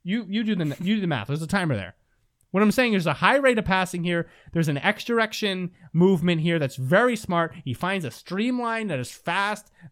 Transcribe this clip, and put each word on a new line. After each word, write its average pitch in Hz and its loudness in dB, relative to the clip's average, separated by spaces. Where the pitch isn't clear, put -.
You, 214 -4
you 214 -2
do 214 0
the, 170 -2
you 196 0
do 208 0
the 185 -2
math. 123 -2
There's 151 -4
a 160 -8
timer 175 0
there. 92 -8
What 190 2
I'm 214 6
saying 240 2
is 180 2
a 147 2
high 214 4
rate 254 4
of 196 -2
passing 180 -2
here. 170 -2
There's 165 0
an 143 0
X 202 -2
direction 214 -2
movement 170 4
here 170 0
that's 139 -4
very 196 2
smart. 170 -2
He 127 -4
finds 180 -4
a 117 -8
streamline 226 -4
that 139 -4
is 120 -8
fast. - -4